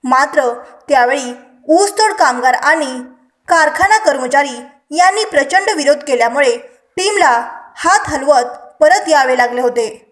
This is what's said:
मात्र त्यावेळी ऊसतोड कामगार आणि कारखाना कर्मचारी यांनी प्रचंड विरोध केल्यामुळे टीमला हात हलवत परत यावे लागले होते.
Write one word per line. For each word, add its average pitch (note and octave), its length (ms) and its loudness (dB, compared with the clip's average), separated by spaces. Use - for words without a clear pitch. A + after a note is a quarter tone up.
मात्र C4 480 0
त्यावेळी B3+ 440 0
ऊसतोड G4+ 440 2
कामगार B3+ 420 0
आणि C#4 480 -2
कारखाना E4+ 500 2
कर्मचारी C#4 580 -2
यांनी F#4+ 340 2
प्रचंड F4 520 0
विरोध C#4+ 200 0
केल्यामुळे B3 600 0
टीमला F4 680 -2
हात E4+ 320 2
हलवत C4+ 360 0
परत D#4 280 2
यावे C4 300 2
लागले A#3+ 220 0
होते. A#3+ 260 -2